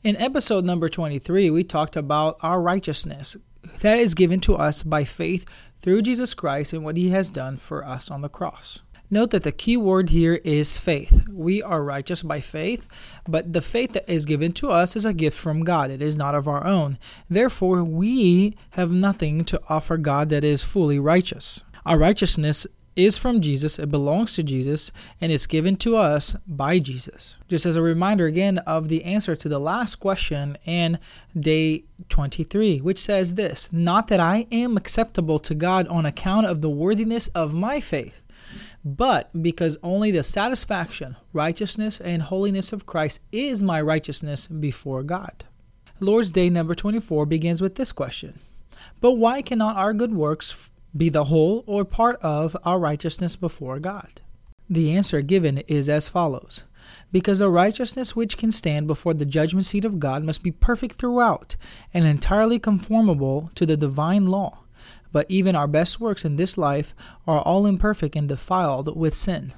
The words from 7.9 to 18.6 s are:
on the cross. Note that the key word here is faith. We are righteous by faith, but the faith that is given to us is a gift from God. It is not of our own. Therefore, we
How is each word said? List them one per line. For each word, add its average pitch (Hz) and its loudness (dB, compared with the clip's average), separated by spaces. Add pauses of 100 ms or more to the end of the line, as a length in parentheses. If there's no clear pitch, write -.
on 139 -10
the 143 -8
cross. - -10 (340)
Note 233 2
that 190 0
the 143 -2
key - -2
word 190 2
here 165 4
is 147 -2
faith. - 4
We 196 0
are 165 -2
righteous 143 -6
by 151 -4
faith, 170 -6 (400)
but 165 -2
the 170 2
faith - -2
that - -6
is 160 0
given 151 0
to 277 -2
us 175 2
is 208 -2
a 220 0
gift 160 0
from 160 -2
God. 151 0
It 135 -8
is 151 -2
not 143 -2
of 147 -2
our 143 -2
own. 160 0 (320)
Therefore, 185 2
we 190 4 (140)